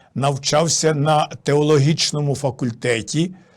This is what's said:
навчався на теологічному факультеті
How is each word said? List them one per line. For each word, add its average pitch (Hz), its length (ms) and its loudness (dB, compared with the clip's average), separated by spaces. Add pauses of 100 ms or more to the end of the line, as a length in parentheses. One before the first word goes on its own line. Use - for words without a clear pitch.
(140)
навчався 147 800 0
на 151 320 2
теологічному 147 1080 0
факультеті 123 1000 -4 (220)